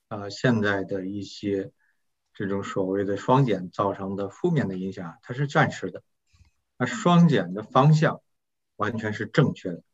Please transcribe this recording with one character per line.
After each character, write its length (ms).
呃， 220
现 320
在 240
的 200
一 160
些 480
这 140
种 160
所 220
谓 180
的 140
双 260
减 280
造 220
成 220
的 140
负 220
面 180
的 80
影 160
响， 280
它 120
是 140
暂 220
时 220
的。 100
那 80
双 420
减 260
的 80
方 320
向 280
完 200
全 140
是 140
正 280
确 160
的， 140